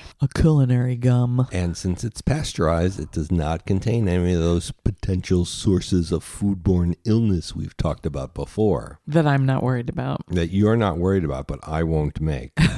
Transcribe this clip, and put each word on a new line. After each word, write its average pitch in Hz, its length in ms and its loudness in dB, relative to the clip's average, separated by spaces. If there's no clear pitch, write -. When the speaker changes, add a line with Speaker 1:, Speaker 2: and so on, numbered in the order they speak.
Speaker 1:
A 139 80 2
culinary 127 680 2
gum. 123 560 2
Speaker 2:
And 87 240 -2
since 90 280 -4
it's 113 180 -8
pasteurized, 82 800 0
it 76 120 -10
does 78 200 -4
not 80 340 0
contain 107 420 0
any 90 260 2
of 85 60 2
those 85 320 0
potential 92 720 0
sources 87 680 0
of 80 100 0
foodborne 90 720 2
illness 107 520 0
we've - 200 -8
talked - 300 -2
about 69 300 -6
before. 78 720 -2
Speaker 1:
That 151 200 2
I'm 139 200 2
not 131 160 0
worried 123 260 -2
about. 131 380 -6
Speaker 2:
That 85 240 0
you're 104 260 4
not 92 220 0
worried 95 260 2
about, 69 220 -4
but 69 200 -8
I 80 160 -2
won't 78 380 0
make. 69 340 -4
Speaker 1:
<laughs> - 60 2